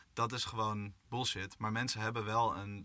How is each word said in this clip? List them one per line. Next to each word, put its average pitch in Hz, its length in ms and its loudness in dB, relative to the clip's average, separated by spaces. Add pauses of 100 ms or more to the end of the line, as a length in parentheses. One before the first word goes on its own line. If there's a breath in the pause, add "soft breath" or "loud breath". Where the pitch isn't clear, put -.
(120)
Dat 117 200 2
is 120 120 -2
gewoon 104 500 -2 (140)
bullshit. 120 500 -2
Maar 107 140 0
mensen 117 280 0
hebben 110 240 0
wel 107 320 4
een, 101 280 -6